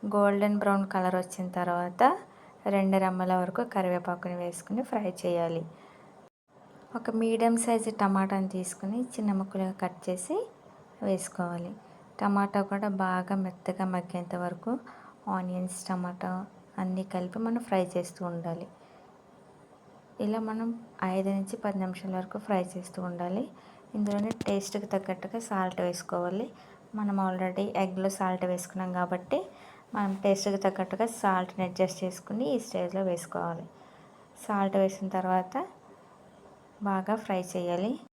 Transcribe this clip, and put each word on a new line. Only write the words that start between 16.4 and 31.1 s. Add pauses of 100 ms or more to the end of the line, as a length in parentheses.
అన్నీ (100)
కలిపి
మనం
ఫ్రై (120)
చేస్తూ (100)
ఉండాలి. (1600)
ఇలా (120)
మనం (460)
ఐదు
నుంచి
పది
నిమిషాల
వరకు
ఫ్రై (120)
చేస్తూ
ఉండాలి. (500)
ఇందులోనే (160)
టేస్ట్కి
తగ్గట్టుగా (100)
సాల్ట్
వేసుకోవాలి. (520)
మనం (100)
already (180)
ఎగ్లో
సాల్ట్
వేసుకున్నాం
కాబట్టి (560)
మనం (120)
టేస్ట్కి
తగ్గట్టుగా (140)